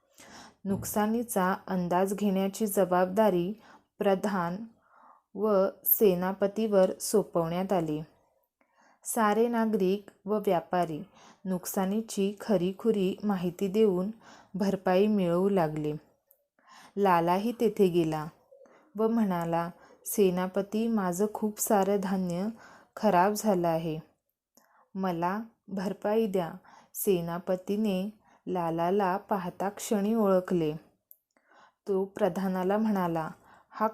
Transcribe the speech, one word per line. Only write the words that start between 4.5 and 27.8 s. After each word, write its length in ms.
व 320
सेनापतीवर 1120
सोपवण्यात 760
आली. 300
सारे 440
नागरिक 640
व 120
व्यापारी 640
नुकसानीची 960
खरीखुरी 840
माहिती 440
देऊन 420
भरपाई 520
मिळवू 420
लागले. 440
लालाही 560
तेथे 360
गेला 380
व 100
म्हणाला, 600
"सेनापती, 800
माझं 460
खूप 260
सारं 400
धान्य 480
खराब 360
झालं 360
आहे. 300
मला 460
भरपाई 580
द्या." 260
सेनापतीने 1200